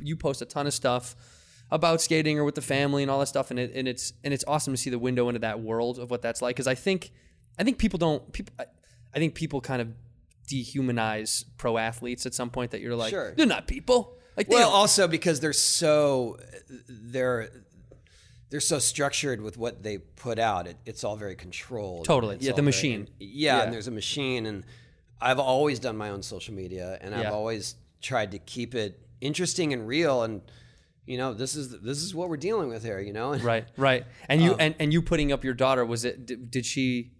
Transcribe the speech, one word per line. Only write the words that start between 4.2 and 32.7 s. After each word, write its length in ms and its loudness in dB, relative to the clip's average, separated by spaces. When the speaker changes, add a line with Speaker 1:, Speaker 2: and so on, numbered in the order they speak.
Speaker 1:
and 100 -2
it's 140 -2
awesome 260 0
to 80 0
see 100 -4
the 100 0
window 280 2
into 120 -2
that 200 -2
world 380 -2
of 140 -10
what 100 -2
that's 180 -4
like. 160 -2
'Cause 120 0
I 80 2
think, 340 -2
I 60 0
think 140 4
people 200 2
don't, 340 0
people, 240 -10
I, 100 -8
I 60 -4
think 160 2
people 260 -4
kind 220 -2
of 60 -6
dehumanize 960 -2
pro 220 0
athletes 460 -4
at 100 -4
some 160 -4
point 220 -4
that 80 -6
you're 160 -4
like, 140 0
Speaker 2:
Sure. 240 -4
Speaker 1:
"They're 120 6
not 200 0
people." 500 2
Like, 120 0
they 80 6
Speaker 2:
Well, 140 10
Speaker 1:
don't 80 6
Speaker 2:
also 300 6
because 320 2
they're 120 0
so, 880 4
they're, 600 -2
they're 100 -4
so 180 2
structured 600 0
with 160 -10
what 260 -6
they 160 -6
put 400 -6
out. 280 2
It, 100 -14
it's 180 -10
all 120 -4
very 200 -8
controlled. 680 -10
Speaker 1:
Totally. 320 2
Speaker 2:
It's 80 -8
Speaker 1:
Yeah, 80 2
Speaker 2:
all 40 -6
Speaker 1:
the 60 4
Speaker 2:
very 40 4
Speaker 1:
machine. 420 2
Speaker 2:
yeah, 400 2
Speaker 1:
Yeah. 60 4
Speaker 2:
and 80 -2
there's 160 -8
a 40 -6
machine, 540 -2
and 180 -6
I've 180 2
always 400 2
done 180 -6
my 140 -6
own 120 -8
social 320 -12
media, 460 -8
and 140 -10
I've 100 -4
Speaker 1:
Yeah. 80 -2
Speaker 2:
always 420 -4
tried 320 -2
to 60 -10
keep 360 -8
it 240 -4
interesting 520 0
and 140 -4
real, 360 2
and, 180 -4
you 120 -6
know, 160 -4
this 200 -6
is, 260 -10
this 220 -6
is 120 -8
what 140 -4
we're 100 -4
dealing 300 -2
with 140 -6